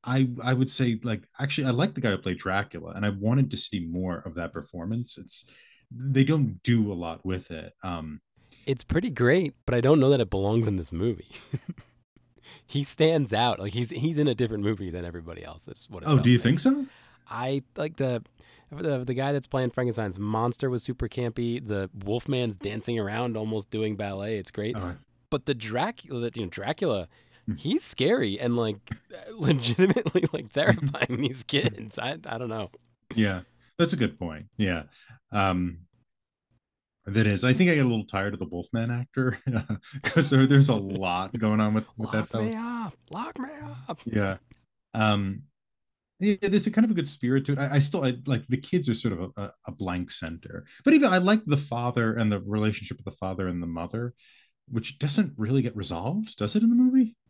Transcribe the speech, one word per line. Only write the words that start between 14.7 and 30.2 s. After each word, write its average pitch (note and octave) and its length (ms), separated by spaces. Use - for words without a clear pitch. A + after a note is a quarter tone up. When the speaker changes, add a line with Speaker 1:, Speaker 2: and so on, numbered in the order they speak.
Speaker 2:
than F2 140
everybody E2+ 380
else. - 220
That's - 240
what - 140
it D3+ 40
Speaker 1:
Oh, D3+ 80
Speaker 2:
felt A2+ 80
Speaker 1:
do B2 80
you A#2+ 60
Speaker 2:
like. - 60
Speaker 1:
think E3 160
so? C4+ 260
Speaker 2:
I, B2+ 360
like, D#3+ 220
the, B2+ 260
the, C#3+ 320
the B2 100
guy C3+ 180
that's C#3+ 160
playing B2+ 240
Frankenstein's A2 480
monster A2+ 500
was B2 140
super A#2+ 240
campy. A#2 580
The G2 240
Wolfman's A#2 520
dancing A2 420
around, A2+ 380
almost A2 340
doing G#2+ 240
ballet. G2+ 420
It's F#2 140
great. A2 240
Speaker 1:
All G2+ 80
right. F2 140
Speaker 2:
But D3 160
the C#3+ 100
Dracula, A#2+ 800
you A2+ 100
know, F2+ 60
Dracula, G#2 580
Speaker 1:
Hmm. - 80
Speaker 2:
he's F3 280
scary D3 560
and, A#2+ 160
like, A2 220
<laughs> - 220
legitimately, D#3+ 1000